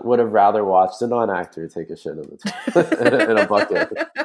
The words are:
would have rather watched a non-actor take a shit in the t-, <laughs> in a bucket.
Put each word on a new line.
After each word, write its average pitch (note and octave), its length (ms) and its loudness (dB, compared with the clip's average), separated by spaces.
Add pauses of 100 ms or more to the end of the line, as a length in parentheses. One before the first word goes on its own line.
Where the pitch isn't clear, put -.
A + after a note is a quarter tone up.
would A#2+ 140 4
have A2+ 120 0
rather G#2 320 4
watched F#2+ 380 2
a A#2+ 60 0
non-actor F#2+ 600 -4
take E2 200 -10
a D#2 80 -12
shit - 140 -12
in D#2 100 -14
the D2 160 -18
t-, - 960 0
<laughs> - 0 -
in A2 80 4
a G2+ 80 2
bucket. G#2 420 0 (360)